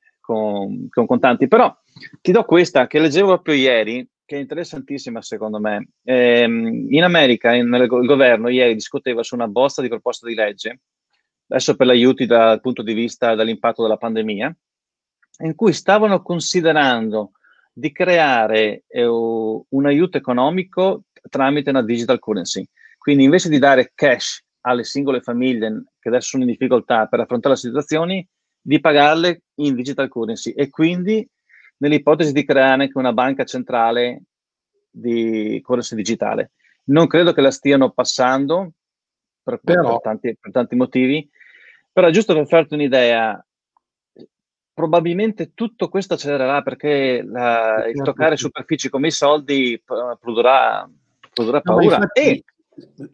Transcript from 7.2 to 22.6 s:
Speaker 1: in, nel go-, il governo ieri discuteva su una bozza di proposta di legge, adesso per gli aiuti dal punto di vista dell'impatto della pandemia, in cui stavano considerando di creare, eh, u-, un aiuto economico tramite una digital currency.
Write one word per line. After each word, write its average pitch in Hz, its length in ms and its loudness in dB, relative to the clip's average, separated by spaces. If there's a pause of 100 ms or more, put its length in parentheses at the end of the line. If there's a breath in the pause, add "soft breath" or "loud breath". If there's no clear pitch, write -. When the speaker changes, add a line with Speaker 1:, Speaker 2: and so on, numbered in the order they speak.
Speaker 1:
in, 120 160 2
nel 123 200 2
go-, 123 100 0
il 127 80 2
governo 123 420 4
ieri 123 260 2
discuteva 117 500 -6
su - 100 -12
una 120 140 -4
bozza 131 340 -2
di 123 60 -4
proposta 117 400 -8
di 117 80 -6
legge, 107 460 -6 (640)
adesso 131 260 0
per 127 140 2
gli - 20 6
aiuti 127 360 4
dal 113 340 4
punto 127 220 -6
di 110 100 -6
vista 113 420 -2
dell'impatto 113 480 -2
della 110 140 0
pandemia, 110 600 -6 (840)
in 160 180 -6
cui 214 160 2
stavano 202 500 0
considerando 139 1120 -2 (400)
di 139 180 -8
creare, 120 960 0
eh, 123 180 -2
u-, 113 640 -2
un 139 180 -2
aiuto 156 300 0
economico 175 920 -2 (220)
tramite 139 400 -2
una 135 140 0
digital 117 360 -2
currency. 98 480 -6 (300 soft breath)